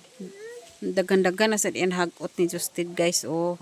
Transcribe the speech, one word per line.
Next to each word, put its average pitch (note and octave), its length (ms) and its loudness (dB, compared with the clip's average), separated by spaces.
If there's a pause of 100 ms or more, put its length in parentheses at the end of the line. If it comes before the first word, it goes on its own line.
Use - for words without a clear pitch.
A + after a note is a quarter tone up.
(760)
Dagan-dagan F#3+ 800 2
na - 40 0
sa G3 120 0
diyan F3+ 240 0
hagot F3 400 -2
ni F#3 80 4
Justin, F3 480 -4
guys, F3 320 0
oh, E3+ 360 -2